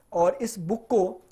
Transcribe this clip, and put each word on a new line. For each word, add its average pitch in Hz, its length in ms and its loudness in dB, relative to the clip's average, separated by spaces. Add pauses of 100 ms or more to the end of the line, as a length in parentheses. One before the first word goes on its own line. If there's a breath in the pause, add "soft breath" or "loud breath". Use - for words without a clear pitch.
(140)
और 175 280 2
इस 226 180 -8
बुक 185 300 -4
को 220 120 4 (300)